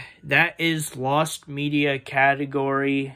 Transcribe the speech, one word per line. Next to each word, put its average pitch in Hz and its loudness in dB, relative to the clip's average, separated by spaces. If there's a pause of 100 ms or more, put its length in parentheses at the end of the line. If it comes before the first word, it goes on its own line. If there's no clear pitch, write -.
(240)
that 151 2
is 160 -2
Lost 143 -2
Media 143 0
Category 139 0